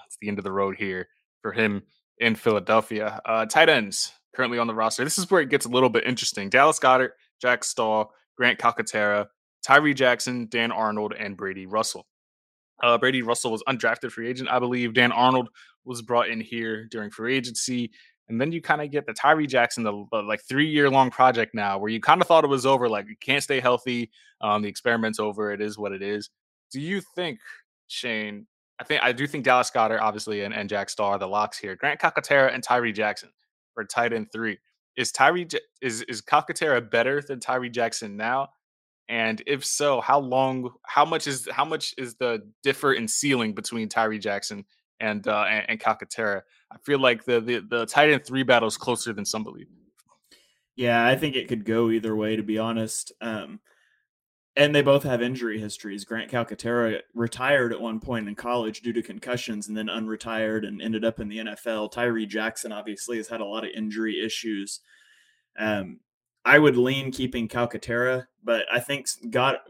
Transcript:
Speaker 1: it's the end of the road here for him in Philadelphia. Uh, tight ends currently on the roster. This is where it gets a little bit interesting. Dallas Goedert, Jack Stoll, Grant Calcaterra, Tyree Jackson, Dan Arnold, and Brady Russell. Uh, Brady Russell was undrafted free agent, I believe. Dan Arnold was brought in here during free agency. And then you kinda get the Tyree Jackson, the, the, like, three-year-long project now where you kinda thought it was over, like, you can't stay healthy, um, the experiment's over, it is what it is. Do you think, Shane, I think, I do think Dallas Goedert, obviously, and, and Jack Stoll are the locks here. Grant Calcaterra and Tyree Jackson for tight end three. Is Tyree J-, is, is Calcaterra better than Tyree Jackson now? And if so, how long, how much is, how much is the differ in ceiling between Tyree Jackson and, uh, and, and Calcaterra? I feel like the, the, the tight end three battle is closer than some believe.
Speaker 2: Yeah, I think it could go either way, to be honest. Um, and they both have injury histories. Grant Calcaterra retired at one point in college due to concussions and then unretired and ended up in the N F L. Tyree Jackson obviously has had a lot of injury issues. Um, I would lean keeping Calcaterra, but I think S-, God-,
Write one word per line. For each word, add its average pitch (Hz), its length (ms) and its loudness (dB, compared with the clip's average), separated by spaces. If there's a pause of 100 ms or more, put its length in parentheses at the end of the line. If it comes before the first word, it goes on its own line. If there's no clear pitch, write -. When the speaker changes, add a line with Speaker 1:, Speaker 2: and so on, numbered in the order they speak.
Speaker 1:
it's - 140 -20
the 104 80 -8
end 101 100 -4
of 92 60 -6
the 95 80 -6
road 98 240 -2
here 95 320 -6 (340)
for 104 100 -6
him 104 300 0 (360)
in 113 160 2
Philadelphia. 107 920 0
Uh, 113 220 0
tight 160 220 6
ends 110 440 2 (220)
currently 120 240 -2
on 117 80 2
the 113 80 -2
roster. 113 300 0
This 151 140 -2
is 180 120 -2
where 185 100 6
it 131 100 0
gets 135 160 0
a - 20 -8
little 123 220 6
bit 107 140 2
interesting. 107 440 -4
Dallas 143 320 6
Goedert, 131 300 6 (300)
Jack 123 220 2
Stoll, 107 500 0 (240)
Grant 123 220 2
Calcaterra, 104 680 0 (340)
Tyree 143 320 6
Jackson, 123 540 0
Dan 117 240 0
Arnold, 107 400 -2
and 101 240 -8
Brady 95 300 -8
Russell. 107 400 -4 (760)
Uh, 120 160 6
Brady 127 240 2
Russell 117 300 -2
was 110 160 -4
undrafted 120 420 0
free 117 180 -8
agent, 127 220 -6
I 127 80 2
believe. 123 340 -2
Dan 123 200 4
Arnold 127 380 4 (360)
was 120 160 -12
brought 120 260 0
in 113 120 -6
here 110 500 -6
during 107 200 -8
free 120 260 -2
agency. 123 560 -4 (360)
And 113 120 -4
then 151 100 0
you 165 100 -6
kinda 151 280 -2
get 143 180 -4
the 113 60 -8
Tyree 151 340 2
Jackson, 123 380 2
the, 104 260 -4
the, 107 120 -2
like, 104 200 -4
three-year-long 143 680 2
project 117 440 4
now 101 240 -2
where 107 120 -4
you 113 100 -4
kinda 165 240 4
thought 160 200 6
it 143 40 2
was 135 180 0
over, 127 220 2
like, 104 200 -4
you 110 120 -18
can't 139 220 0
stay 135 180 -2
healthy, 123 500 0 (300)
um, 107 220 0
the 104 60 -4
experiment's 113 520 -2
over, 104 320 -2
it 101 80 -6
is 107 180 -6
what 104 140 -6
it 95 100 -8
is. 104 260 -6 (440)
Do 135 80 -10
you 180 200 -4 (140)
think, 165 240 -6 (480)
Shane, 107 600 -6 (320)
I - 40 -10
think, 151 180 0
I 123 100 4
do 135 140 -2
think 143 180 -6
Dallas 127 260 6
Goedert, 110 300 2
obviously, 107 420 -2
and, 101 100 -6
and 104 160 -6
Jack 98 220 -4
Stoll 101 200 -2
are 101 80 0
the 98 100 -4
locks 104 280 0
here. 95 200 -10
Grant 143 240 -2
Calcaterra 139 520 4
and 123 100 -6
Tyree 120 300 2
Jackson 104 380 -4 (420)
for 110 120 -8
tight 117 280 -2
end 110 200 -6
three. 110 260 -6 (380)
Is 127 160 -4
Tyree 170 320 4
J-, 160 160 -6 (200)
is, 117 220 -4
is 113 180 -10
Calcaterra 147 720 0
better 127 320 2
than 143 160 -8
Tyree 123 320 -4
Jackson 113 460 -4
now? 127 320 -2 (600)
And 113 380 -2
if 135 180 -2
so, 143 360 0
how 143 180 4
long, 131 520 0 (140)
how 143 200 4
much 160 240 -2
is, 131 240 -6
how 139 120 2
much 160 320 -6
is 123 200 -10
the 117 260 -2 (220)
differ 135 300 2
in 117 120 -4
ceiling 117 480 0
between 110 340 -6
Tyree 110 300 0
Jackson 101 460 -6 (340)
and, 107 300 -4
uh, 104 160 2
and, 104 260 0
and 110 100 -4
Calcaterra? 107 600 -2 (300)
I 113 60 -20
feel 143 200 0
like 123 260 4
the, 120 160 2
the, 113 200 -2
the 113 260 -2
tight 151 240 6
end 139 140 2
three 131 180 -2
battle 120 240 6
is 104 100 -2
closer 117 360 -4
than 101 120 -6
some 110 200 -4
believe. - 240 -16 (1080)
Speaker 2:
Yeah, 120 320 2
I 131 80 6
think 139 220 -2
it 120 100 -4
could 113 180 -4
go 113 260 2
either 110 260 0
way, 107 180 0
to 110 80 -2
be 107 160 -2
honest. 113 600 -4
Um, 107 400 -10 (960)
and 147 180 6
they 143 80 6
both 139 200 6
have 127 180 0
injury 120 400 -2
histories. 104 440 -10
Grant 113 260 -8
Calcaterra 117 680 -2 (140)
retired 120 600 0
at - 60 -8
one 113 200 -6
point 113 260 -6
in 104 80 -8
college 117 460 -4
due 120 140 -4
to 113 80 -2
concussions 107 640 -8
and 107 80 -6
then 107 100 -6
unretired 110 800 -4
and 104 140 -10
ended 110 240 -4
up 113 160 -2
in 107 80 -8
the 104 100 -10
N 110 80 -10
F 104 200 -12
L. 107 220 -4
Tyree 117 380 -2
Jackson 110 460 -4
obviously 107 460 -8
has 110 100 -10
had 113 140 -8
a - 20 -6
lot 110 200 -8
of 98 120 -8
injury 107 480 -4
issues. 107 560 -6 (800)
Um, 104 420 -4 (460)
I 139 120 10
would 143 180 6
lean 131 340 0
keeping 127 380 -4
Calcaterra, 123 800 -2 (160)
but 113 280 0
I 120 60 2
think 135 280 -6
S-, - 120 -6 (100)
God-, 127 300 2 (120)